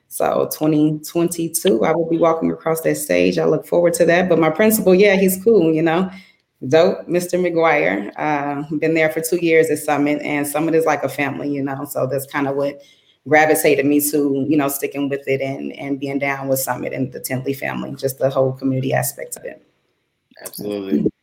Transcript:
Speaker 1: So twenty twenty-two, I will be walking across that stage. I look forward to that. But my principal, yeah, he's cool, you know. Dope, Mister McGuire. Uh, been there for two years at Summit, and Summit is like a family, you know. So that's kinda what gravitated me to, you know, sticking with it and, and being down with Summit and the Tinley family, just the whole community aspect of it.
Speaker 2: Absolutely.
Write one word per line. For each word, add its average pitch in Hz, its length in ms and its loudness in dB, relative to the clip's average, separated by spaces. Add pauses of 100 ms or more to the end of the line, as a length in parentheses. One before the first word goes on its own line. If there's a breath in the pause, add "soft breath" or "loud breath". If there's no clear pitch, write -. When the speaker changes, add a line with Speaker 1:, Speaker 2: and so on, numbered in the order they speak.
Speaker 1:
So - 440 -2
twenty 156 460 0
twenty-two, 170 880 -2
I 160 60 2
will 165 180 -2
be 165 80 0
walking 165 320 2
across 160 320 -4
that 151 140 0
stage. 170 420 2
I 160 80 0
look 156 180 0
forward 175 300 2
to 170 100 2
that. 175 240 4
But 165 100 4
my 156 120 4
principal, 196 440 4
yeah, 196 220 6
he's 190 260 2
cool, 180 300 4
you 156 80 0
know. 165 300 2 (580 loud breath)
Dope, 165 400 4
Mister 180 300 -2
McGuire. 165 800 0
Uh, 143 460 -4 (140)
been 160 180 0
there 160 160 2
for 160 100 -4
two 170 180 -2
years 160 300 4
at 147 100 -2
Summit, 147 440 0
and 143 240 -2
Summit 156 300 -2
is 160 80 4
like 151 180 0
a 139 60 -2
family, 143 420 -4
you 143 100 -4
know. 139 260 -6
So 131 200 -4
that's 131 200 -6
kinda 139 260 -2
what 143 300 -4 (440 soft breath)
gravitated 151 600 4
me 147 140 4
to, 143 480 0
you 156 80 2
know, 139 120 2
sticking 143 400 -4
with 139 180 -6
it 135 140 0
and, 139 320 -6
and 139 260 -8
being 139 220 -6
down 139 260 -4
with 135 140 0
Summit 127 320 -6
and 131 200 -4
the 127 60 -14
Tinley 131 360 -6
family, 131 420 -8
just 135 220 -6
the 135 120 0
whole 135 220 0
community 131 400 -2
aspect - 440 -4
of - 80 -16
it. - 200 -16 (760)
Speaker 2:
Absolutely. 104 720 -4 (120)